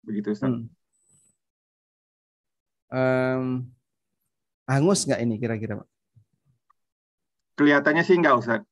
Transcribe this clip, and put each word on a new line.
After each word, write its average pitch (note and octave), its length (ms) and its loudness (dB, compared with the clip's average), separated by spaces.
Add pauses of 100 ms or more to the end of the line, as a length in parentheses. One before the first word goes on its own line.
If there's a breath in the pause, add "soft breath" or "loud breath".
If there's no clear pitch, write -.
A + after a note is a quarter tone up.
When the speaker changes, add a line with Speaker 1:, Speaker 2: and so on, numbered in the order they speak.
Speaker 1:
begitu, G#2 320 -4
Ustaz. C3 160 -2
Speaker 2:
Hmm. A#2 160 -8 (2250)
Em, B2+ 800 -2 (1000)
hangus C#3+ 400 2
nggak C3 160 -2
ini A#2 200 -2
kira-kira, A2 400 -6
Pak? - 60 -20 (1700)
Speaker 1:
Kelihatannya D3 480 4
sih F3+ 120 4
nggak, D3 200 4
Ustaz. A#2 340 -2